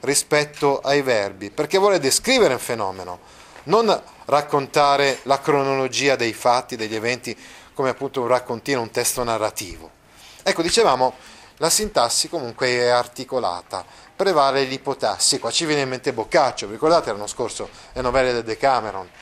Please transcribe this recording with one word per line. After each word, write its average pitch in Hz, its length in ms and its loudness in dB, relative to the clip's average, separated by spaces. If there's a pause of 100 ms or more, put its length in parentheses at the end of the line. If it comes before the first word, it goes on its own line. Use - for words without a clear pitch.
rispetto 147 760 0
ai 143 220 2
verbi, 101 480 -2
perché 151 280 -2
vuole 196 220 4
descrivere 156 540 2
un 120 60 -2
fenomeno, 95 600 -8 (440)
non 202 380 2 (240)
raccontare 139 1000 2
la 135 160 2
cronologia 135 760 0
dei 117 180 0
fatti, 123 420 0
degli 110 200 -6
eventi, 117 420 -4 (360)
come 135 160 -2
appunto 131 320 -4
un 120 60 -2
raccontino, 123 540 0
un 110 100 -8
testo 123 320 -2
narrativo. 104 680 -4 (540)
Ecco, - 180 0
dicevamo, 147 520 4 (440)
la 160 120 0
sintassi 156 580 0
comunque 131 400 -4
è 123 200 2
articolata, 117 1000 -2 (300)
prevale 139 480 2
l'ipotassi. 131 760 -2
Qua 117 120 -6
ci 165 140 -2
viene 151 160 0
in 131 80 -2
mente 127 220 -4
Boccaccio, 120 540 0
vi 101 80 -10
ricordate 151 380 2
l'anno 104 160 -8
scorso 107 420 -8 (240)
le 127 80 -6
novelle 127 320 2
del 117 100 -2
Decameron? 110 640 -2 (140)